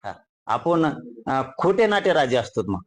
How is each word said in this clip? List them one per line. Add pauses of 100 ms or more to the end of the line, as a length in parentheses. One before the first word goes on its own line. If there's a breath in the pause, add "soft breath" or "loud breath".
हा, (320)
आपण, (420)
अ, (160)
खोटे
नाटे
राजे
असतात
मग